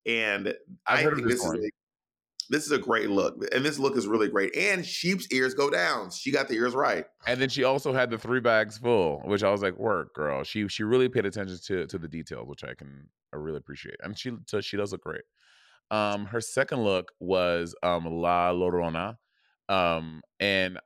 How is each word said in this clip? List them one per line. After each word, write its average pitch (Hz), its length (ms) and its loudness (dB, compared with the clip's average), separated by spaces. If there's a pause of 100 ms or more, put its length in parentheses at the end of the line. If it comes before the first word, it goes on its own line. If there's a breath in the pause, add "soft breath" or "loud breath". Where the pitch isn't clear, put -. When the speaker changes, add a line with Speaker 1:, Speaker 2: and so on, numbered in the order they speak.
Speaker 1:
and 107 480 0 (340)
Speaker 2:
I've 127 120 4
Speaker 1:
I - 20 2
Speaker 2:
heard 151 100 4
of 147 60 0
Speaker 1:
think 120 100 0
Speaker 2:
this 120 60 4
Speaker 1:
this 113 100 -2
is 85 80 0
Speaker 2:
one. - 20 -2
Speaker 1:
a, 107 160 -4 (800)
this 147 160 0
is 147 60 -2
a 135 60 2
great 113 320 0
look, 98 260 2 (180)
and 131 100 2
this 151 140 0
look 135 200 0
is 101 80 -2
really 107 220 2
great. 98 280 0
And 185 300 0
sheep's 185 460 -2
ears 131 220 2
go 139 160 2
down. 151 400 0
She - 220 -6
got 139 160 2
the 131 60 0
ears 120 200 2
right. 123 300 2 (220)
Speaker 2:
And 123 140 0
then 135 80 2
she 127 160 0
also 135 280 2
had 127 180 2
the 113 80 -2
three 120 220 0
bags 110 380 4
full, 98 460 4
which 101 200 2
I 98 60 6
was 101 120 2
like, 92 160 0
"Work, 95 360 -2
girl." 73 280 -2
She, 107 260 -2
she - 140 -6
really 127 260 4
paid 123 160 0
attention 95 320 -4 (100)
to, 90 200 -2
to 98 120 -8
the 82 100 -8
details, 71 400 -10
which 69 160 -14
I - 100 -10
can, 69 340 -18 (240)
I - 40 -10
really 78 220 -6
appreciate. - 440 -14
And 101 160 -10
she, 127 140 -8 (160)
so 104 120 -2
she - 160 -8
does 101 160 -2
look 92 100 -10
great. 80 200 -10 (680 soft breath)
Um, 104 360 -2
her 113 140 -2
second 131 440 -2
look 92 360 2
was, 87 600 2
um, 87 240 2
La 87 460 2
Llorona. 87 640 0 (520)
Um, 82 540 0 (180)
and 95 460 2